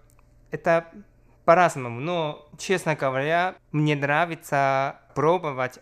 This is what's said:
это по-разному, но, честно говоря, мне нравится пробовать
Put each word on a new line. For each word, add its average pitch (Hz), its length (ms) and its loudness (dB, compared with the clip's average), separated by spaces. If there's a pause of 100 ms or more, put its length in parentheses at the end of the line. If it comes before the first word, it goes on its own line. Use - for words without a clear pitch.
(500)
это 165 340 0 (600)
по-разному, 147 540 4
но, 160 460 -6 (120)
честно 170 360 -2
говоря, 147 600 -2 (180)
мне 151 240 2
нравится 143 1000 0 (180)
пробовать 143 680 -2